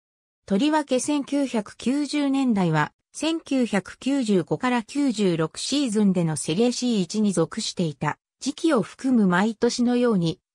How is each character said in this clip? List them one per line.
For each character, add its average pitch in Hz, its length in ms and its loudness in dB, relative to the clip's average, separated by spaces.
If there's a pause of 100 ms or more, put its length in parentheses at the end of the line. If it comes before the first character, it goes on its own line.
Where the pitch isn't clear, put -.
(460)
と 196 100 0
り 285 140 2
わ 302 140 2
け 254 160 0
千 294 220 -2
九 277 240 -2
百 226 300 -6
九 285 300 -2
十 285 240 -2
年 269 240 2
代 180 180 2
は、 151 200 0 (200)
千 320 300 -4
九 262 240 0
百 - 320 -4
九 277 260 0
十 202 180 2
五 151 140 -2
か 254 140 -2
ら 240 120 0
九 285 300 -2
十 190 240 0
六 160 220 -2
シ 277 300 -2
ー - 20 -2
ズ 214 140 2
ン 190 100 4
で 180 100 0
の 160 120 0
セ - 180 -4
リ 214 100 2
エ 247 80 2
シ 240 240 -2
ー 196 40 2
一 208 200 -2
に 208 140 2
属 165 260 -2
し - 140 -6
て 185 100 -2
い 151 100 -4
た - 240 -4 (220)
時 277 140 -4
期 330 180 0
を 240 80 4
含 - 320 -4
む 214 160 4
毎 190 260 2
年 240 300 0
の 247 120 2
よ 247 160 2
う 196 60 2
に 165 220 -2 (140)